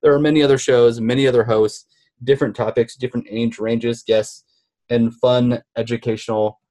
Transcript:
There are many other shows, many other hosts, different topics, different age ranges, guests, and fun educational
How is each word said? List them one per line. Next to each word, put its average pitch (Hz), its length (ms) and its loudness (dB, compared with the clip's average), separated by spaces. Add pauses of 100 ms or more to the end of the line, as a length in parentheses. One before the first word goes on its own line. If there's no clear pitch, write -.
There 147 120 4
are 143 60 2
many 151 240 2
other 139 140 4
shows, 120 420 2
many 123 260 0
other 123 200 2
hosts, 107 400 0 (400)
different 135 300 0
topics, 113 420 -2
different 120 320 -8
age 113 300 -4
ranges, 117 440 -4
guests, - 400 -2 (460)
and 117 260 0
fun 123 480 0 (140)
educational 113 840 -4 (120)